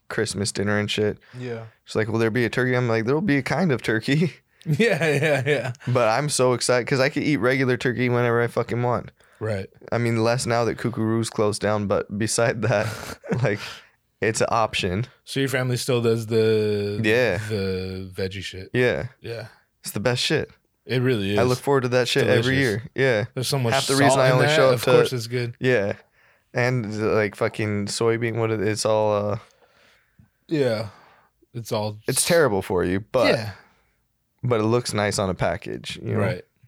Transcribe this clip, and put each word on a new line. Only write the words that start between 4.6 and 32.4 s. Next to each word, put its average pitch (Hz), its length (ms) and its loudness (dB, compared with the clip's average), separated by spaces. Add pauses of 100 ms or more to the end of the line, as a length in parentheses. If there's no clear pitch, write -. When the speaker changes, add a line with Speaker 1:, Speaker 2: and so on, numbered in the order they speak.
Speaker 2:
Yeah, 165 420 2
yeah, 143 400 2
yeah. 127 260 0 (140)
Speaker 1:
But 123 220 2
I'm 127 220 2
so 127 240 4
excited 120 340 0
'cause 139 100 2
I 131 100 2
could 143 140 -2
eat 139 140 2
regular 127 400 2
turkey 123 320 0
whenever 120 340 2
I 120 60 0
fucking 117 340 -2
want. 120 300 -2 (260)
Speaker 2:
Right. 107 300 -6 (240)
Speaker 1:
I 117 60 0
mean, 117 260 0
less 120 200 0
now 120 200 0
that 107 140 -2
Kookaroo's 113 520 -2
closed 104 320 0
down, 104 240 0
but 101 320 -2
beside 117 440 0
that, 107 260 0 (420)
Speaker 2:
<laughs> 120 140 0
Speaker 1:
like, 104 160 0 (600)
it's 110 200 -2
an - 100 0
option. 107 560 -2 (180)
Speaker 2:
So - 140 -6
your 135 120 0
family 127 260 -2
still 123 260 0
does 113 240 0
the 107 760 0
Speaker 1:
Yeah. 110 380 2 (100)
Speaker 2:
the 95 640 -4
veggie 95 300 -6
shit? 92 300 -14
Speaker 1:
Yeah. 120 340 2 (140)
Speaker 2:
Yeah. 113 260 -12 (380)
Speaker 1:
It's - 80 -10
the 104 80 -6
best 123 200 0
shit. - 300 -2 (340)
Speaker 2:
It 127 160 -2
really 107 340 0
is. 104 40 2
Speaker 1:
I 117 60 4
look 127 160 0
forward 139 220 2
to 127 80 -2
that 123 180 2
shit 135 180 2
every 127 300 2
Speaker 2:
Delicious. 113 260 0 (140)
Speaker 1:
year. - 0 -
Yeah. 123 280 2 (100)
Speaker 2:
There's 127 120 -6
so 143 140 -2
much 117 140 0
Speaker 1:
Half 135 120 0
the 135 60 0
Speaker 2:
salt 135 80 4
Speaker 1:
reason 139 200 6
I 131 80 4
Speaker 2:
in 131 40 6
Speaker 1:
only 127 140 4
Speaker 2:
that, 151 100 2
Speaker 1:
show 135 140 6
up 127 60 4
Speaker 2:
of 117 80 -6
Speaker 1:
to 131 60 2
Speaker 2:
course 123 220 6
it's 117 160 -6
good. 120 320 -4
Speaker 1:
Yeah. 110 320 2 (600)
And, 123 340 0
uh, 107 280 0
like, 104 220 2
fucking 104 500 -2
soybean, 113 500 -2
what 113 140 0
it, 110 120 -2
it's 104 220 -2
all, 107 480 2
uh, 104 60 -4 (1120)
Speaker 2:
Yeah. 117 400 0 (680)
It's 117 160 -10
all 107 280 -4 (100)
Speaker 1:
it's 131 140 0
Speaker 2:
s- - 40 0
Speaker 1:
terrible 131 360 4